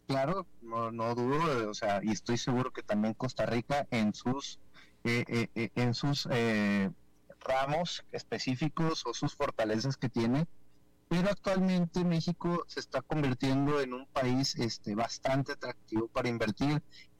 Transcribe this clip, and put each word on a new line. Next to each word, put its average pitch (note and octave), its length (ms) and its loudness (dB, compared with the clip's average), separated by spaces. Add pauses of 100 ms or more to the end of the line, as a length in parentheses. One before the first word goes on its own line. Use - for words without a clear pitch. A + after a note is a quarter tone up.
Claro, D3 380 0 (160)
no, A2+ 280 -2
no A#2 240 -2
dudo, B2+ 560 0
o G#2 40 -6
sea, G2+ 280 0
y G#2+ 80 0
estoy A#2+ 280 -2
seguro B2+ 340 0
que - 100 -10
también G#2+ 320 0
Costa - 320 -2
Rica B2 440 0
en G#2+ 240 2
sus, - 440 -4 (460)
eh, A#2 240 2
eh, A#2 260 0
eh, A2+ 200 -2
en B2 200 2
sus, - 360 -2
eh, G#2 600 2 (500)
ramos C#3 720 0
específicos C#3+ 920 -2
o A#2 80 -2
sus - 200 -4
fortalezas A2+ 640 0
que B2+ 120 -4
tiene, B2 380 2 (640)
pero F3+ 220 4
actualmente F#3 720 2
México E3+ 640 0
se - 120 -8
está C3 220 -4
convirtiendo C#3 800 2
en B2+ 140 -2
un C3 120 -10
país, C3 500 0
este, A2 380 -4
bastante C3+ 580 0
atractivo A2+ 560 -4
para B2 200 -2
invertir A#2+ 540 0 (380)